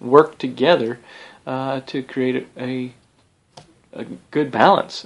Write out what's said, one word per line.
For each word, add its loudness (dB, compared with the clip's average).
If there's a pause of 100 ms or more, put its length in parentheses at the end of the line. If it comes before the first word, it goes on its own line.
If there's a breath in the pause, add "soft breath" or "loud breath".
work 4
together, 0 (480 loud breath)
uh, -6
to -8
create -4 (100)
a, -12
a, -8 (1000)
a -12 (260)
good -4
balance. 2